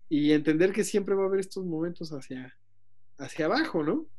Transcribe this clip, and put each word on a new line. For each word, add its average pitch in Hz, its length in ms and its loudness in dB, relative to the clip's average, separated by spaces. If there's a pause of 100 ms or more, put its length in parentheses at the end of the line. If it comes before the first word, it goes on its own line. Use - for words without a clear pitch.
y 147 240 4
entender 156 400 4
que 208 120 2
siempre 196 320 0
va 196 80 2
a - 20 2
haber 190 140 2
estos 190 260 -6
momentos 165 460 -4
hacia, 131 440 -10 (640)
hacia 156 280 -2
abajo, 202 360 2
¿no? 226 240 0 (120)